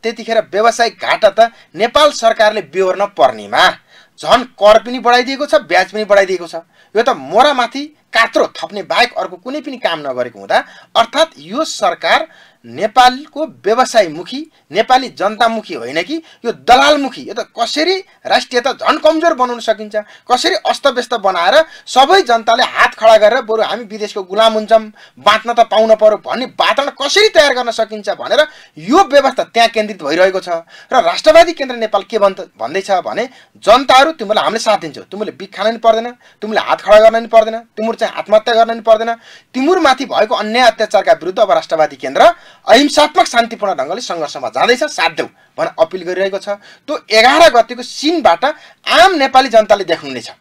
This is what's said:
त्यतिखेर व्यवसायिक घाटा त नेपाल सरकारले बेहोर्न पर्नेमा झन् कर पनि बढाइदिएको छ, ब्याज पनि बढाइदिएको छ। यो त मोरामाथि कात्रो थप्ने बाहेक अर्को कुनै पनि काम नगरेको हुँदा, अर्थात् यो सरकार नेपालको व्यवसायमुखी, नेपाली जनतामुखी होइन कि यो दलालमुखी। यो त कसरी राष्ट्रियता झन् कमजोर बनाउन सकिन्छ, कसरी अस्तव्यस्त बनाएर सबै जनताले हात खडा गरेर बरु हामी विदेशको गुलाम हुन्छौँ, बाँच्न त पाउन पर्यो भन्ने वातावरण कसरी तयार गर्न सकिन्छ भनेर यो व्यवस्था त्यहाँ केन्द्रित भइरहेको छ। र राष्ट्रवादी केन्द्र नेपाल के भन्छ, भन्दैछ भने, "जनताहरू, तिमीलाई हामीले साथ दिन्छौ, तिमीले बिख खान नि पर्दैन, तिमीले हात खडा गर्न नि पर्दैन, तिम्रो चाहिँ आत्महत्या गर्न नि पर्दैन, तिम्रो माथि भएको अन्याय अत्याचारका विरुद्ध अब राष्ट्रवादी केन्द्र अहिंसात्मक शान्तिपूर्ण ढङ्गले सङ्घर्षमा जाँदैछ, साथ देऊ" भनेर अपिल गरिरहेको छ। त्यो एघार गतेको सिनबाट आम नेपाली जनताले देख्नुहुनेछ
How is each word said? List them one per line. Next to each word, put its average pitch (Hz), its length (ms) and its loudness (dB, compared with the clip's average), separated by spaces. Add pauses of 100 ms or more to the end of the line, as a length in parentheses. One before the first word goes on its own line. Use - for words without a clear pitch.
त्यतिखेर 226 360 -4
व्यवसायिक 220 600 -2
घाटा 165 280 0
त 226 220 2 (240)
नेपाल 262 360 2
सरकारले 220 500 0
बेहोर्न 185 440 -2
पर्नेमा 127 640 0 (500)
झन् 208 240 2
कर 214 400 2
पनि 247 160 -8
बढाइदिएको 247 460 0
छ, 302 100 -2
ब्याज 185 360 0
पनि 214 140 -6
बढाइदिएको 185 420 2
छ। 165 80 -16 (400)
यो 214 60 2
त 247 80 0
मोरामाथि 240 760 -2
कात्रो 226 640 -2
थप्ने - 360 -12
बाहेक 170 300 -2
अर्को 185 220 -8
कुनै 269 260 -12
पनि 277 160 -14
काम 165 220 -6
नगरेको 123 400 -8
हुँदा, 185 240 -2 (320)
अर्थात् 254 420 0
यो 185 260 -8
सरकार 202 640 -2 (400)
नेपालको 247 760 0 (180)
व्यवसायमुखी, 233 840 -2 (260)
नेपाली 240 380 0
जनतामुखी 214 640 -4
होइन 131 300 -6
कि 180 120 -8 (300)
यो 233 60 -4
दलालमुखी। 262 720 0
यो 127 120 -14
त 220 220 -10
कसरी 302 400 -4 (300)
राष्ट्रियता 247 480 -2
झन् 269 260 -2
कमजोर 320 340 2
बनाउन 247 260 -4
सकिन्छ, 214 360 -6 (320)
कसरी 247 280 0 (120)
अस्तव्यस्त 247 460 -2
बनाएर 196 500 2 (240)
सबै 294 340 4
जनताले 233 420 0
हात 226 320 -2
खडा 220 220 6
गरेर 214 240 4
बरु 220 220 -2
हामी 185 200 -6
विदेशको 208 400 -10
गुलाम 214 300 0
हुन्छौँ, 214 300 2 (360)
बाँच्न 214 340 -2
त 233 60 0 (120)
पाउन 220 240 4
पर्यो 214 220 4
भन्ने 208 280 -8
वातावरण 254 540 -2
कसरी 403 300 2
तयार 294 260 4
गर्न 240 160 -4
सकिन्छ 220 380 -6
भनेर 240 380 0 (300)
यो 233 260 2
व्यवस्था 269 400 0
त्यहाँ 226 260 0
केन्द्रित 214 340 -6
भइरहेको 185 360 0
छ। 180 100 -14 (420)
र 254 100 2
राष्ट्रवादी 311 520 4
केन्द्र 262 220 -8
नेपाल 214 280 -4
के 220 160 -6
भन्छ, 196 200 0 (200)
भन्दैछ 185 320 -6
भने, 180 380 -4 (340)
"जनताहरू, 262 480 4
तिमीलाई 214 320 -2
हामीले 196 160 -2
साथ 214 180 0
दिन्छौ, 131 240 -10
तिमीले 190 300 -10
बिख 185 240 -18
खान 208 160 -2
नि 233 60 -8
पर्दैन, 226 340 0 (300)
तिमीले 214 200 -4
हात 131 200 -2
खडा 214 180 6
गर्न 220 220 4
नि 233 60 -12
पर्दैन, 220 300 2 (140)
तिम्रो 220 220 -6
चाहिँ 214 200 -4
आत्महत्या 214 400 0
गर्न 226 220 2
नि 233 60 -12
पर्दैन, 226 320 2 (400)
तिम्रो 320 280 0
माथि 269 240 0
भएको 214 300 -4
अन्याय 214 320 0
अत्याचारका 208 460 0
विरुद्ध 180 260 -4
अब 190 120 2
राष्ट्रवादी 156 440 -2
केन्द्र 135 260 -4 (460)
अहिंसात्मक 294 600 2
शान्तिपूर्ण 226 460 -2
ढङ्गले 156 280 -6
सङ्घर्षमा 151 480 -8
जाँदैछ, 214 340 0
साथ 170 260 -4
देऊ" 156 180 -8 (300)
भनेर 160 220 -4
अपिल 185 240 -2
गरिरहेको 190 340 -4
छ। 202 120 -10
त्यो - 500 -10 (100)
एघार 269 440 6
गतेको 240 300 2
सिनबाट 262 640 -2
आम 320 680 0
नेपाली 262 340 2
जनताले 208 340 2
देख्नुहुनेछ 151 580 -8